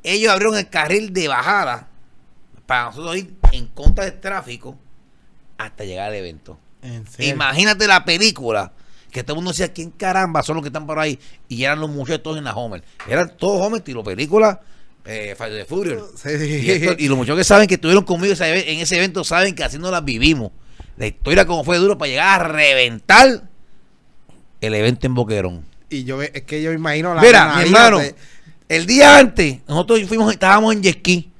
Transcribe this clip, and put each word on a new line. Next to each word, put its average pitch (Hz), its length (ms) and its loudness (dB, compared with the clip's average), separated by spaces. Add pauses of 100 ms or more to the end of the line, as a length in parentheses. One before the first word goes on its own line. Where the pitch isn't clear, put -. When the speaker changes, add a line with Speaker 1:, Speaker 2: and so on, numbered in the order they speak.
Speaker 1:
ellos 208 300 -2
abrieron 214 260 0
el 190 100 -8
carril 185 440 -4
de 175 160 -4
bajada 135 600 -4 (760)
para 123 200 -2
nosotros 160 300 -10
ir 190 180 -12 (180)
en 123 160 -2
contra 151 360 4
del 180 160 -10
tráfico 131 560 -12 (840)
hasta 107 260 -12
llegar 95 240 -10
al 107 60 -10
evento. 80 440 -16 (240)
Speaker 2:
¿En 117 240 -16
serio? 147 280 -6
Speaker 1:
Imagínate 190 520 0
la 185 180 4
película, 135 680 -2 (380)
que 127 120 -10
todo 147 120 -8
el - 40 -6
mundo 180 140 -6
decía, 170 200 -6
"¿Quién 165 180 -14
caramba 185 520 -2
son 156 140 -6
los 156 60 -6
que 143 60 -12
están 151 180 -12
por 156 120 -8
ahí?". 151 200 -4 (300)
Y 123 160 -6
eran 147 160 -2
los 156 100 -8
muchachos 143 320 -8
todos 156 160 -10
en 147 60 -14
la 113 100 -10
Homer. 110 300 -10 (240)
Eran 160 280 -4
todos 190 300 -2
Homer, 226 120 -6
estilo 120 260 -12
película, 151 560 0 (460)
eh, 104 320 -12
Fast 113 140 -12
and 104 140 -12
Furious. 160 360 -6 (200)
Speaker 2:
Sí, 147 160 -6
sí. 147 280 -4
Speaker 1:
Y 185 40 0
esto, 175 280 0
y 147 100 -2
los 135 80 2
muchachos 131 220 -2
que 185 60 0
saben 202 220 6
que 185 100 0
estuvieron 170 280 2
conmigo 185 300 -2
ese, 160 380 -4
en 156 80 -6
ese 170 180 -4
evento 180 260 -4
saben 180 300 -2
que 147 100 -8
así 127 140 -6
no 180 120 -8
las 170 140 -4
vivimos. 127 460 0 (480)
La 110 80 -8
historia 170 400 0
como 165 180 -4
fue 175 140 0
duro 196 180 2
para 143 140 -6
llegar 180 320 0
a - 60 -2
reventar 151 920 4 (1160)
el 110 140 -4
evento 120 320 0
en 127 80 -4
Boquerón. 98 500 -4 (240)
Speaker 2:
Y 135 160 -10
yo, 135 160 -8
es 143 220 -10
que 151 180 -10
yo 160 120 -6
imagino 160 420 -4
la 165 80 4
Speaker 1:
Mira, 220 240 10
mi 156 40 0 (120)
Speaker 2:
adrenalina 190 240 6
Speaker 1:
hermano, 208 140 4
Speaker 2:
de 143 140 -6 (540)
Speaker 1:
el 165 160 -2
día 285 320 8
antes, 175 500 4
nosotros 196 400 0
fuimos, 220 240 0
estábamos 208 440 2
en 208 80 -4
jet 185 160 0
ski. 175 420 0